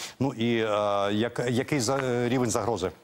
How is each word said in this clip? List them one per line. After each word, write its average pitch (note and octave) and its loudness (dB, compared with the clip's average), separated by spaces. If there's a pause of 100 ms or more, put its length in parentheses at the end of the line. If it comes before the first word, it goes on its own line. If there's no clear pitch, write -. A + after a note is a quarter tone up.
(200)
ну B2+ 0
і, A#2 2
е, A2+ 2 (480)
як-, A#2+ 0
який C3 0
за-, B2 0
рівень B2+ 2
загрози? G2 0 (120)